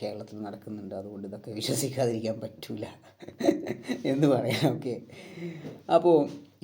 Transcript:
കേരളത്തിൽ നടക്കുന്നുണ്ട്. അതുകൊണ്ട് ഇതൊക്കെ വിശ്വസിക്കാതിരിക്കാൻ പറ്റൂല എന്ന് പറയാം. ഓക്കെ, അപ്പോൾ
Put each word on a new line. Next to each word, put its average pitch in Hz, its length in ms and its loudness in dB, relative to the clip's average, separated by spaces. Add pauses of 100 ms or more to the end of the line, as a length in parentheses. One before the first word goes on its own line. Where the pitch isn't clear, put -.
കേരളത്തിൽ 104 360 -8 (100)
നടക്കുന്നുണ്ട്. 101 540 -10
അതുകൊണ്ട് 101 300 -10
ഇതൊക്കെ 104 280 -12
വിശ്വസിക്കാതിരിക്കാൻ 120 840 0
പറ്റൂല 110 400 -10 (1300)
എന്ന് 143 220 4
പറയാം. 117 300 0 (120)
ഓക്കെ, 123 180 -4 (1000)
അപ്പോൾ 170 200 10 (480)